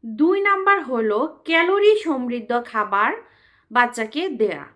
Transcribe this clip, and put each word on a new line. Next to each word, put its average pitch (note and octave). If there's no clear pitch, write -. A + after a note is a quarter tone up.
দুই D#4
নাম্বার G4
হলো A#3+
ক্যালোরি F#4+
সমৃদ্ধ B3
খাবার G#3
বাচ্চাকে A#3+
দেয়া। F#3+